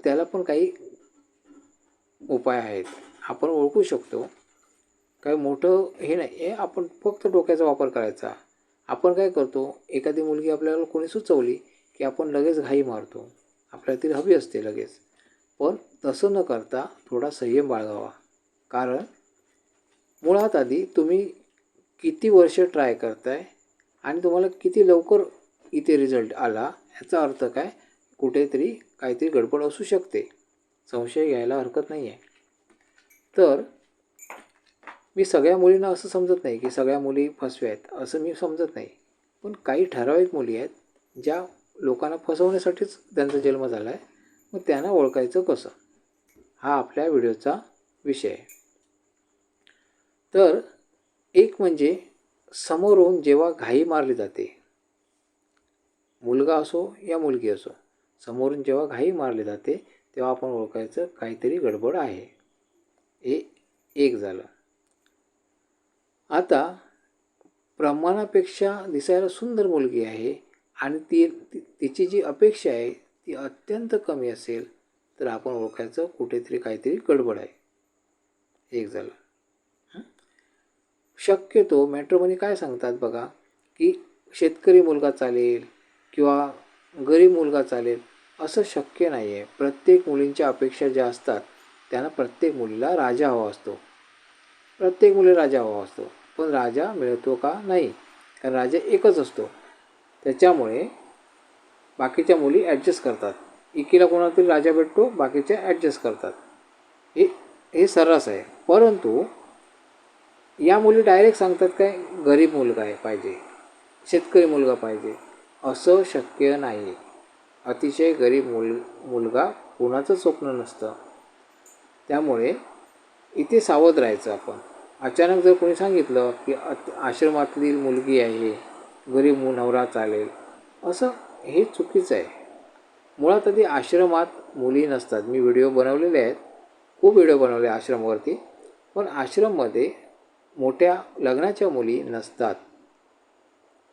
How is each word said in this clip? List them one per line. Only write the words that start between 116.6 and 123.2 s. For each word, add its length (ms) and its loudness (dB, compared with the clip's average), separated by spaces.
अतिशय 480 0
गरीब 340 2
मुल-, 600 -6
मुलगा 420 -2
कुणाचं 640 -4
स्वप्न 320 -2
नसतं. 460 -8
त्यामुळे 460 -2